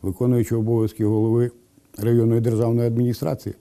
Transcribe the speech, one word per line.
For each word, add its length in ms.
виконуючий 560
обов'язки 460
голови 460
районної 420
державної 480
адміністрації 720